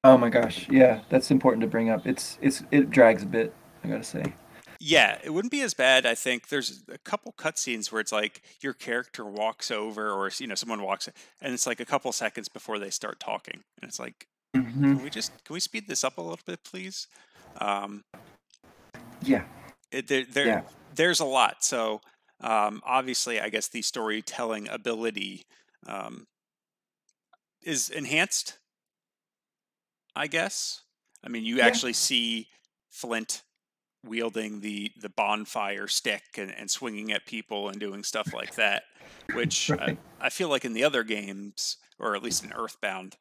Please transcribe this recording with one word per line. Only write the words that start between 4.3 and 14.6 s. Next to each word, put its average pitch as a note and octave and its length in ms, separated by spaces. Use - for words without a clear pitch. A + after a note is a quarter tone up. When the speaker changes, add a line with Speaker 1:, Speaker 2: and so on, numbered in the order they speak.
Speaker 2:
Yeah, D#3 440
it - 80
wouldn't G3+ 200
be C#4+ 100
as A#3 120
bad, C3 320
I A#2 100
think. B2 340
There's A#2 400
a C3+ 100
couple - 340
cutscenes A#2+ 580
where A2 100
it's G#2 100
like G#2+ 320
your C3+ 120
character A#2+ 520
walks G#2 460
over G#2+ 400
or, G2 260
you C3 100
know, G2 80
someone A2 260
walks, G2 260
and C3 120
it's, B2 140
like, A#2+ 120
a A#2+ 60
couple C3+ 260
seconds A2 380
before - 300
they G2 100
start - 300
talking. - 440
And - 80
it's - 100
like, - 280
Speaker 1:
Mm-hmm. B2+ 260